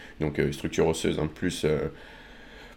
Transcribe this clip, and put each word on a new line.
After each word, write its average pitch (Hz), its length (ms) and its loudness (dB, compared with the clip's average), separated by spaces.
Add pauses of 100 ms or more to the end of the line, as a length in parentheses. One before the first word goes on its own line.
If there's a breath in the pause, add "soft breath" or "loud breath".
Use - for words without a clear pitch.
(200 loud breath)
donc, 76 180 0
euh, 71 140 4
structure 80 340 2
osseuse, 82 320 2
hein, 76 160 2
plus, - 300 -2
euh, 78 240 4 (880 loud breath)